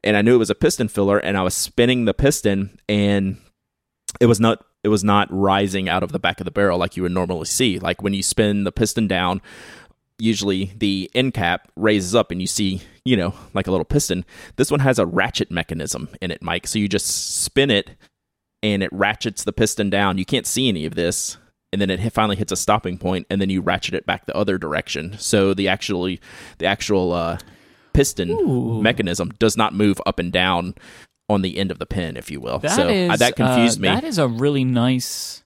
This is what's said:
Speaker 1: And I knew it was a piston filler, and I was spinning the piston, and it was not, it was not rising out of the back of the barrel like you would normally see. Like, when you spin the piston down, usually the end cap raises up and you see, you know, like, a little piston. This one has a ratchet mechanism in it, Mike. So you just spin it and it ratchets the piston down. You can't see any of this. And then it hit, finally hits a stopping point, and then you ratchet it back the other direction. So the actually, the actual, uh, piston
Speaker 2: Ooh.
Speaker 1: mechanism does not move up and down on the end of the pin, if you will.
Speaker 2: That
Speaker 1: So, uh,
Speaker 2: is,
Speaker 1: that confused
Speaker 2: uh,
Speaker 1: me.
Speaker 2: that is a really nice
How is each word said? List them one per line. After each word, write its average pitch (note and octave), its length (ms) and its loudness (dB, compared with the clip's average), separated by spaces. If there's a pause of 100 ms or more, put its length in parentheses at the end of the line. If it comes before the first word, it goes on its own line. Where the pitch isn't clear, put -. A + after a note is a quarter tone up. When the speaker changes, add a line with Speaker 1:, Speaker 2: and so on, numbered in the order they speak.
Speaker 1:
And G#2 120 2
I G#2 60 4
knew A#2+ 140 6
it - 20 6
was G#2+ 120 2
a G#2 40 2
piston B2+ 340 0
filler, G2 300 2
and G2 180 -2
I F#2+ 60 0
was F#2 120 0
spinning B2 500 2
the G#2 100 2
piston, G2+ 640 0 (100)
and G2+ 500 2 (800)
it B2 60 6
was A2+ 140 4
not, A2+ 240 2 (180)
it G#2 60 0
was G#2 160 4
not G2+ 260 4
rising G2 580 2
out F#2 140 2
of - 100 -6
the F#2+ 60 -4
back F2 220 -2
of F#2 40 -6
the F2 60 -4
barrel F#2+ 280 2
like F2+ 180 -2
you F#2 60 -4
would F2+ 100 -2
normally F2+ 340 -2
see. G2+ 320 0
Like, F2+ 240 -4
when G2+ 120 -2
you G2 80 -4
spin G#2 420 0
the G2 80 -2
piston A2 360 0
down, F#2 340 -2 (760)
usually G2+ 600 0
the G2 360 -2
end B2+ 200 0
cap F2 420 -2
raises G2+ 380 0
up A2+ 160 2
and F2 100 -6
you F2+ 60 -4
see, F#2+ 340 -2 (240)
you B2+ 120 2
know, F2+ 180 0 (180)
like, G2 140 -2
a F#2 40 -4
little F2 140 0
piston. F#2 400 0 (320)
This C3+ 140 2
one D3 100 2
has C3 180 4
a G2 60 4
ratchet F2+ 460 -2
mechanism D#2+ 580 -6 (140)
in F2 80 -6
it, - 100 -8
Mike. F2 260 -4
So - 120 -2
you G#2 100 2
just - 540 -2
spin C#3 280 2
it G2+ 200 2 (720)
and G2+ 200 0
it F#2 100 -2
ratchets G2+ 520 -2
the G2+ 80 -2
piston G#2+ 380 0
down. G2 280 2
You F#2 60 -2
can't B2+ 220 -2
see B2+ 220 -2
any D#2+ 180 -2
of E2 80 -6
this. F2 420 -4 (360)
And G2 100 -2
then F#2+ 80 0
it F2+ 100 -2
hit, A2+ 120 -2
finally G#2 240 0
hits G2+ 160 -4
a F2+ 40 -2
stopping G2+ 400 0
point, F#2 320 -4
and G2 120 -2
then G2 100 0
you F#2 100 0
ratchet - 340 -2
it - 120 -4
back F#2+ 200 -4
the - 100 -6
other G2+ 200 0
direction. D#2+ 600 -6
So G2 340 2
the F#2+ 160 0
actually, F#2 520 -2 (380)
the E2+ 80 -2
actual, F#2+ 460 0
uh, E2+ 260 -2 (540)
piston G2+ 380 0
Speaker 2:
Ooh. B2 500 0
Speaker 1:
mechanism F#2+ 580 0
does A2+ 180 2
not A2 180 0
move G2+ 320 2
up F#2+ 120 -2
and F2 140 -4
down F#2 420 0 (540)
on G2+ 140 2
the F#2 160 -4
end F#2+ 120 -2
of E2+ 80 -8
the E2 80 -8
pin, E2+ 300 -6
if - 140 -14
you C#2 100 -8
will. A#1+ 200 -6
Speaker 2:
That D3+ 120 -4
Speaker 1:
So, A#3+ 160 2
uh, - 20 2 (240)
Speaker 2:
is, - 40 -2
Speaker 1:
that B2 180 2
confused A#2+ 440 2
Speaker 2:
uh, - 20 -2
Speaker 1:
me. F#2+ 60 2
Speaker 2:
that A3+ 160 0
is C4 140 -4
a C#3 100 2
really C3 360 0
nice B2+ 800 -2